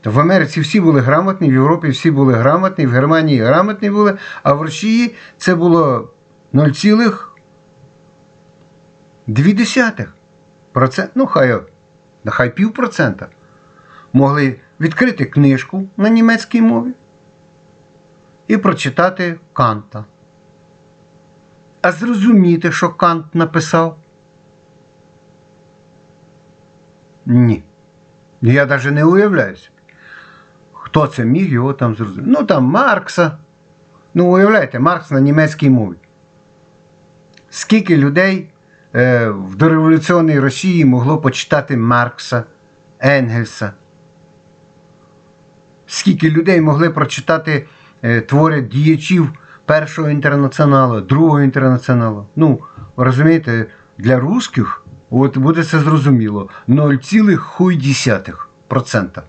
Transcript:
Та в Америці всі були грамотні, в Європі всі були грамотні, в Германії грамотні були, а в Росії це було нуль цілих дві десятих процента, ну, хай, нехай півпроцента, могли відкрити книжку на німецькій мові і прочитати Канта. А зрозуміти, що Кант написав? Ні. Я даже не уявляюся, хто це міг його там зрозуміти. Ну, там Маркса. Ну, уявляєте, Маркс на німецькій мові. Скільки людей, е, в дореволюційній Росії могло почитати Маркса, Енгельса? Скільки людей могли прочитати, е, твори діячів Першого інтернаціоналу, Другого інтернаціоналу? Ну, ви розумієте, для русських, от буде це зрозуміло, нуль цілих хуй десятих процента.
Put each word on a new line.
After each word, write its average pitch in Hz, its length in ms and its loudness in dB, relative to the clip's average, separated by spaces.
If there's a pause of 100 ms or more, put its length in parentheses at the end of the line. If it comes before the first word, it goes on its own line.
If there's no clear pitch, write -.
Та - 100 -6
в 120 100 2
Америці 165 400 0
всі 196 200 0
були 160 200 2
грамотні, 165 500 0
в - 20 2
Європі 151 360 0
всі 151 220 -2
були 135 240 2
грамотні, 160 520 0
в 123 40 0
Германії 147 500 2
грамотні 196 500 0
були, 202 280 0 (240)
а 139 100 0
в 147 100 -2
Росії 220 520 -2 (240)
це 185 160 0
було 160 580 0 (400)
нуль 143 180 2
цілих 214 640 0 (1900)
дві 135 260 2
десятих 220 640 -2 (580)
процента, 131 420 -2
ну, 262 120 0
хай, 123 340 0 (640)
нехай 123 260 -2
півпроцента, 202 760 -4 (840)
могли 139 440 0 (240)
відкрити 175 440 -2
книжку 143 720 0
на 202 120 0
німецькій 226 540 0
мові 233 300 0 (1500)
і 214 100 0
прочитати 180 840 -4 (140)
Канта. 110 520 -4 (1800)
А 180 100 0
зрозуміти, 190 800 2
що 170 180 -2
Кант 165 440 -2
написав? 165 640 -2 (3250)
Ні. 120 360 2 (800)
Я 135 240 2
даже 135 240 -2
не 147 140 0
уявляюся, 165 640 0 (1040)
хто - 340 -2
це 123 180 -6
міг 151 280 0
його 127 200 0
там 123 220 -2
зрозуміти. 110 440 -2
Ну, 247 80 -2
там 156 180 0
Маркса. 185 760 -2 (760)
Ну, 175 120 2
уявляєте, 185 520 2
Маркс 160 320 -2
на 135 100 0
німецькій 147 500 2
мові. 104 260 0 (1500)
Скільки 190 460 0
людей, 175 540 0 (440)
е, 123 340 2
в 95 260 -8
дореволюційній 160 840 2
Росії 156 440 0
могло 127 340 2
почитати 143 580 -4
Маркса, 120 680 -2 (540)
Енгельса? 117 760 -2 (2250)
Скільки 160 440 0
людей 165 300 4
могли 156 300 2
прочитати, 156 760 -4 (360)
е, 117 180 0
твори 147 420 0
діячів 151 720 0 (320)
Першого 151 460 -2
інтернаціоналу, 139 880 2
Другого 147 400 2
інтернаціоналу? 127 840 0 (100)
Ну, 151 240 2 (360)
ви 127 80 0
розумієте, 127 600 0 (320)
для 123 220 2
русських, 151 640 -4 (260)
от 131 280 0
буде 160 260 0
це 160 140 -2
зрозуміло, 127 720 0 (160)
нуль 143 300 2
цілих 196 440 2
хуй 180 360 -2
десятих 123 720 -4 (200)
процента. 113 600 -4